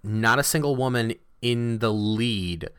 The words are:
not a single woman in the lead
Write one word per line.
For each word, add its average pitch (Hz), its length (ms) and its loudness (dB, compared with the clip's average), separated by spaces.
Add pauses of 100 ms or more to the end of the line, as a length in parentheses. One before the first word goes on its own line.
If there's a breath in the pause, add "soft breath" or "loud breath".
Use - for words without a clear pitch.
not 110 360 2
a 139 60 4
single 147 300 0
woman 123 380 0 (280)
in 120 380 0
the 110 140 0
lead 107 760 -2 (100)